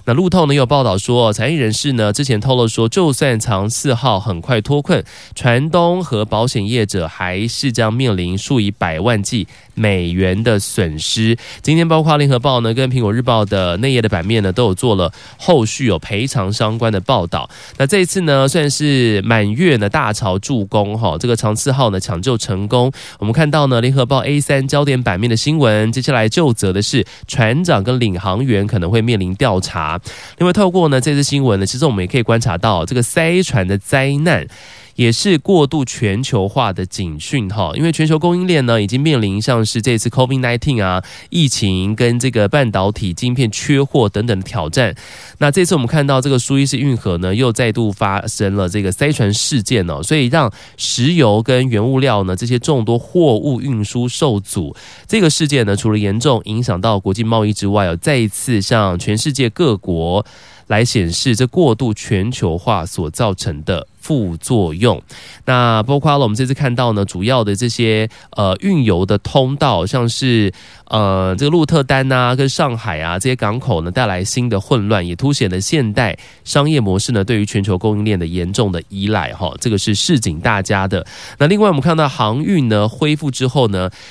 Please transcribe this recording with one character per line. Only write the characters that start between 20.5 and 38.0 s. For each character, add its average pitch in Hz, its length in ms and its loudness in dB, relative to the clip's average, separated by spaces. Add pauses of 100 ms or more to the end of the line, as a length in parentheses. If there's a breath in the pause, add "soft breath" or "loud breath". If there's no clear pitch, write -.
攻 104 320 -2
哈， 98 220 0
这 95 80 -4
个 120 80 2
长 107 200 0
次 135 160 -2
号 127 200 2
呢 95 80 -2
抢 85 200 -6
救 127 160 -2
成 101 320 -4
功。 123 240 2 (280 loud breath)
我 - 40 -8
们 104 80 0
看 151 200 2
到 147 160 2
呢， 123 120 2
《联 127 140 2
合 135 100 2
报》 127 220 0
A 143 160 0
三 135 260 0
焦 143 160 2
点 131 200 0
版 95 160 -2
面 120 100 0
的 113 80 2
新 156 220 0
闻， 110 320 2
接 127 100 -4
下 147 100 -2
来 113 160 2
就 147 240 2
责 98 220 0
的 98 80 0
是 107 240 0 (220 loud breath)
船 127 360 0
长 139 200 2
跟 123 160 0
领 98 200 0
航 98 240 -2
员 104 220 0
可 101 140 -2
能 85 100 -2
会 113 100 2
面 113 200 2
临 92 160 -2
调 101 260 0
查。 82 400 -4 (380 loud breath)
另 175 80 2
外 180 40 4
透 185 200 2
过 175 160 4
呢 135 120 2
这 143 140 0
次 143 80 2
新 139 220 0
闻 107 160 2
呢， 98 80 0
其 127 100 -6
实 139 80 0
我 143 60 2
们 98 120 0
也 90 40 -4
可 135 100 -2
以 120 60 2
观 117 180 2
察 90 160 -2
到 92 260 2
这 101 120 -4
个 120 80 2
塞 170 400 2
船 101 240 -2
的 101 100 0
灾 135 340 0 (120)
难 127 240 0 (480 loud breath)
也 117 160 2
是 170 260 2
过 160 280 4
度 139 200 0
全 104 360 -2
球 101 260 0
化 110 260 -2
的 92 120 -6
警 85 340 -8
讯 110 280 -4
哈， 95 280 -4
因 135 60 -6
为 165 100 0
全 156 140 0